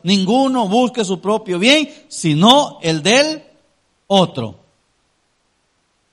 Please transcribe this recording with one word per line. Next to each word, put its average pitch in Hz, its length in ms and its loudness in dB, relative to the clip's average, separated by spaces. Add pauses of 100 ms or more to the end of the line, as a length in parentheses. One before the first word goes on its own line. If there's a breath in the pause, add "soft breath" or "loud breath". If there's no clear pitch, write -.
"Ninguno 220 640 0
busque 240 360 0
su 185 160 -6
propio 202 380 -4
bien, 277 500 0
sino 202 760 2
el 160 200 -4
del 285 420 0 (640)
otro". 131 520 -2 (1500)